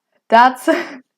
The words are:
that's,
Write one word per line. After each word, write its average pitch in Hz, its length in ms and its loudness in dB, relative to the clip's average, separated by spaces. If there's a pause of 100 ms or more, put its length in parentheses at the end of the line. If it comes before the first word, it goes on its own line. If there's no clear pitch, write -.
(300)
that's, 247 400 0 (480)